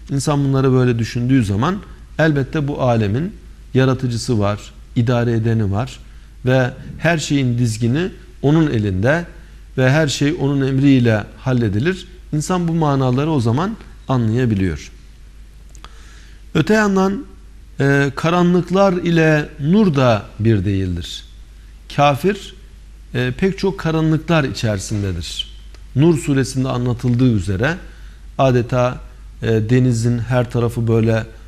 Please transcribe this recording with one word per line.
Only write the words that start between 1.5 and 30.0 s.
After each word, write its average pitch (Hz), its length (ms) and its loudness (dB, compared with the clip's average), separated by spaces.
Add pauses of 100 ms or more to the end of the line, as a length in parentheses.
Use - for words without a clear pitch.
elbette 147 480 0
bu 143 140 -4
alemin 120 520 0 (400)
yaratıcısı 127 680 0
var, 101 340 -4 (220)
idare 120 360 2
edeni 113 400 0
var 113 280 -4 (460)
ve 127 260 2 (260)
her 165 200 0
şeyin 135 400 0
dizgini 123 540 0 (300)
onun 151 300 2
elinde 104 540 0 (520)
ve 131 140 4
her 156 160 2
şey 143 320 0
onun 139 280 0
emriyle 131 560 4 (140)
halledilir. 127 680 -2 (260)
İnsan 170 340 -2
bu 165 60 0
manaları 143 580 0
o 151 80 0
zaman 135 380 0 (300)
anlayabiliyor. 110 840 0 (1600)
Öte 165 180 2
yandan, 196 520 2 (540)
e, 139 360 2
karanlıklar 175 800 2
ile 160 560 2 (100)
nur 175 360 2
da 120 280 2 (160)
bir 107 260 2
değildir. 95 580 -4 (720)
Kafir, 147 580 0 (600)
e, 123 240 -2
pek 190 200 0
çok 190 220 -2
karanlıklar 160 640 0
içerisindedir. 101 1120 -4 (420)
Nur 156 220 4
suresinde 135 520 -2
anlatıldığı 123 600 0
üzere 104 440 0 (640)
adeta, 123 600 0 (440)
e, 117 60 -6
denizin 120 720 2